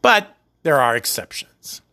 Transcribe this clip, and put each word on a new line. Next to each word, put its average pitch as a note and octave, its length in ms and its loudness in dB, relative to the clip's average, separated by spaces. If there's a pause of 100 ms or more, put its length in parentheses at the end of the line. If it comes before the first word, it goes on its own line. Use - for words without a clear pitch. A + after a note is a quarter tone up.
But G#3 360 2 (260)
there D3 180 2
are A#2 140 2
exceptions. - 880 -10 (100)